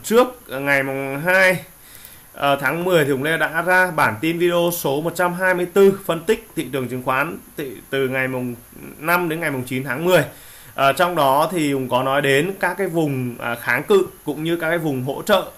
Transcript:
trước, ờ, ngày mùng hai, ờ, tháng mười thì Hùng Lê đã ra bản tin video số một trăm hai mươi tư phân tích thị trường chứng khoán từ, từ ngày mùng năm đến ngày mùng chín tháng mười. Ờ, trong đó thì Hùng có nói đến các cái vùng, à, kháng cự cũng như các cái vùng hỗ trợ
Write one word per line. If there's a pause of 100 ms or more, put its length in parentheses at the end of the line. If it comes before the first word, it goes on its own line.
trước,
ờ,
ngày
mùng
hai, (760)
ờ,
tháng
mười
thì
Hùng
Lê
đã
ra
bản
tin
video
số
một
trăm
hai
mươi
tư
phân
tích
thị
trường
chứng
khoán (180)
từ, (140)
từ
ngày
mùng (440)
năm
đến
ngày
mùng
chín
tháng
mười. (500)
Ờ,
trong
đó
thì
Hùng
có
nói
đến
các
cái
vùng,
à,
kháng
cự (180)
cũng
như
các
cái
vùng
hỗ
trợ (140)